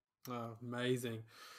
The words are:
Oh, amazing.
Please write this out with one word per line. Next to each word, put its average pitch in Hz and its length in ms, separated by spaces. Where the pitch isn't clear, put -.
Oh, 117 320
amazing. 120 640